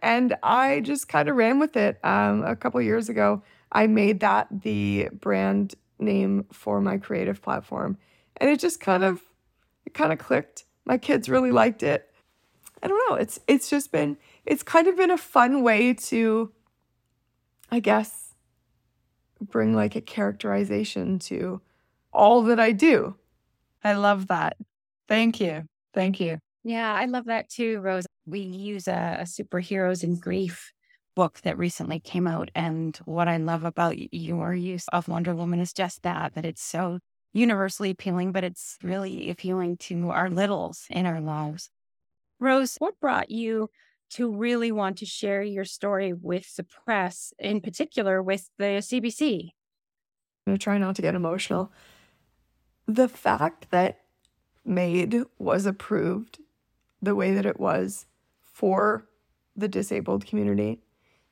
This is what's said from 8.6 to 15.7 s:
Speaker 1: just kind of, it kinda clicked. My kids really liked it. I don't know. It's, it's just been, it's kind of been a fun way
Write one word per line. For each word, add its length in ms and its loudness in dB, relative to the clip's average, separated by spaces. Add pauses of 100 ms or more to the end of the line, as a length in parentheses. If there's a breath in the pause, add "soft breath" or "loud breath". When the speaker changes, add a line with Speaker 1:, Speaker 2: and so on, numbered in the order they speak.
Speaker 1:
just 180 -2
kind 240 2
of, 180 0 (640)
it 80 -18
kinda 220 2
clicked. 480 -2 (220)
My 120 2
kids 300 0
really 240 4
liked 320 4
it. 220 2 (760 soft breath)
I 60 -2
don't 220 2
know. 80 2
It's, 280 -2
it's 240 4
just 220 -2
been, 260 0 (280 soft breath)
it's 180 0
kind 240 6
of 80 4
been 160 4
a 60 4
fun 460 4
way 300 4